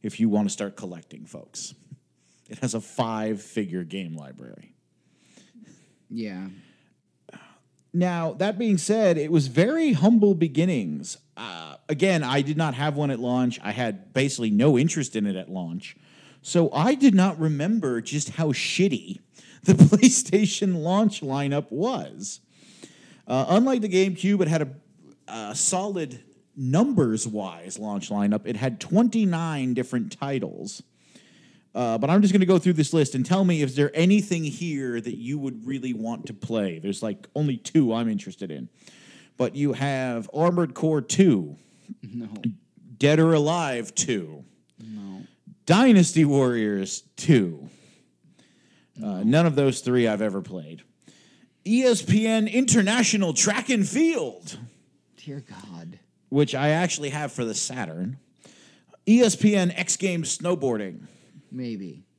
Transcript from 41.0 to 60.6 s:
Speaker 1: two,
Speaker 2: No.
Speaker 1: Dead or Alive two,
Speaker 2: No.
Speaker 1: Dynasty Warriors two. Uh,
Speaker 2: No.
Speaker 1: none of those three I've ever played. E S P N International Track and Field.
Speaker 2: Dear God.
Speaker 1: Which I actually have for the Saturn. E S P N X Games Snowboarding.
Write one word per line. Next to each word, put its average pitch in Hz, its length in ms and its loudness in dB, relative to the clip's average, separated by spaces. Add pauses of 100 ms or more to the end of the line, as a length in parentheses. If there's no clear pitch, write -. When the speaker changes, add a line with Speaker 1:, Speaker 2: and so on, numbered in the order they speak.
Speaker 1:
two, 101 560 2 (460)
Speaker 2:
No. 117 240 -12 (720)
Speaker 1:
Dead 151 220 4
or 160 140 4
Alive 147 600 -2
two, 82 500 -6 (380)
Speaker 2:
No. 101 400 -14 (420)
Speaker 1:
Dynasty 190 600 6
Warriors 120 800 0 (100)
two. 90 540 2 (1300)
Uh, - 60 -8
Speaker 2:
No. 95 160 -6
Speaker 1:
none 147 240 4
of 151 80 2
those 135 260 2
three 123 280 2
I've 104 140 -2
ever 98 200 -4
played. 85 400 -14 (840)
E 240 200 2
S 240 180 4
P 220 240 4
N 220 220 2
International 214 840 2
Track 214 380 0
and 214 180 2
Field. 175 720 -2 (600)
Speaker 2:
Dear 139 300 -14
God. 87 520 -18 (300)
Speaker 1:
Which 139 260 2
I 147 140 0
actually 156 400 -2
have 147 200 -6
for 123 140 -6
the 110 100 -6
Saturn. 107 640 -8 (880)
E 233 140 8
S 220 140 2
P 208 180 4
N 180 160 2
X - 260 -4
Games 175 400 -4
Snowboarding. 135 680 -2 (460)